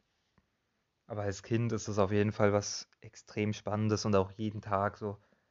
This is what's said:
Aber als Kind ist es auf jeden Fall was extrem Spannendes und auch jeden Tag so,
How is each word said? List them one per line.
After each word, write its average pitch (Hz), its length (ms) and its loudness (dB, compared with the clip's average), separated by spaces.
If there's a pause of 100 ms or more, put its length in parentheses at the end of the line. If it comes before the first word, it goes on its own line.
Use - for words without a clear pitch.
(1080)
Aber 104 160 -6
als 98 200 -4
Kind 117 300 0
ist 110 160 -4
es 104 100 0
auf 98 140 4
jeden 104 200 2
Fall 104 200 4
was - 360 -2 (120)
extrem - 520 -6
Spannendes 107 520 -2
und 104 120 2
auch 95 160 4
jeden 107 300 -6
Tag 101 340 0
so, 101 220 -8 (320)